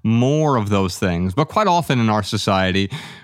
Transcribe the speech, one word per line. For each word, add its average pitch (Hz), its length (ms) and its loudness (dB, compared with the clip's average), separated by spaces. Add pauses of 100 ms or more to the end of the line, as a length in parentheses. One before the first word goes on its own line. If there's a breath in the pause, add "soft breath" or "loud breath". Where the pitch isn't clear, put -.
more 135 540 2
of 104 140 0
those 98 280 0
things. 92 360 -2
But 151 160 0
quite 214 180 0
often 165 320 0
in 113 100 2
our 107 140 0
society, 95 680 0 (340 loud breath)